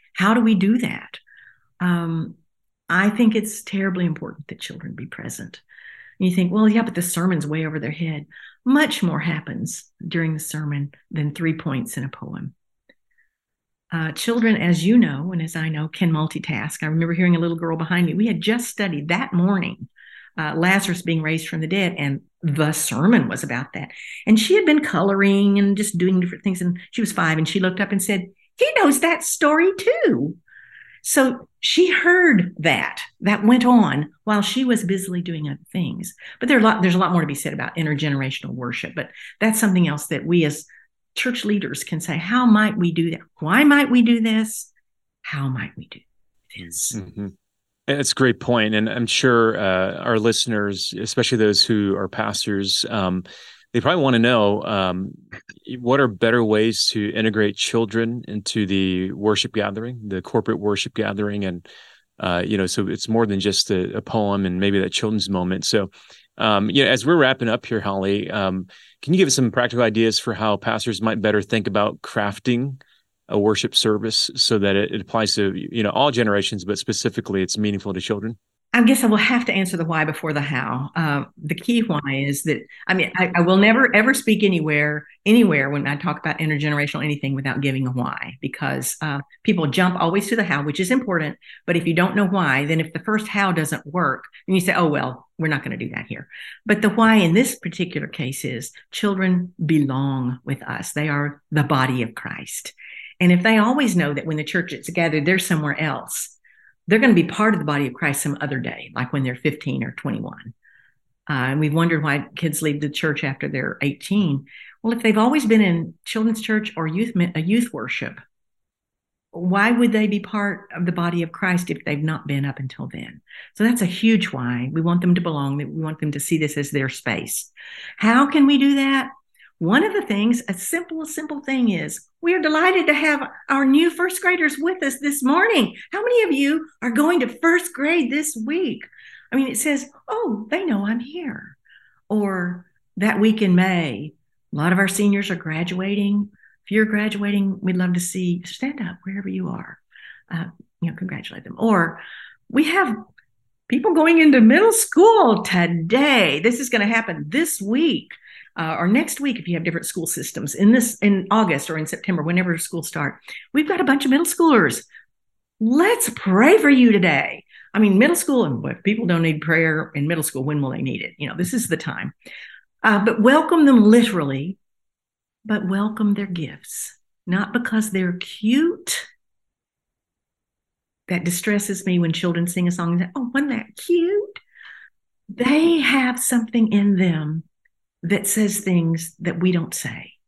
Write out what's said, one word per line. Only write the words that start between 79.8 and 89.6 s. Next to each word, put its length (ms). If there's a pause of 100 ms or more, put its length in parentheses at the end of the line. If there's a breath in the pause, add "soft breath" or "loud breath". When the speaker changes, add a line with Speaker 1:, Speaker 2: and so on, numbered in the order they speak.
Speaker 1:
why 220
before 260
the 80
how. 560
Uh, 300 (180)
the 120
key 260
why 240
is 380
that, 180 (260 loud breath)
I 60
mean, 240
I, 180
I 60
will 160
never, 360
ever 200
speak 300
anywhere, 640 (180 loud breath)
anywhere 440
when 180
I 100
talk 220
about 200
intergenerational 640
anything 320
without 240
giving 260
a 60
why, 500
because, 600
uh, 180 (240 soft breath)
people 240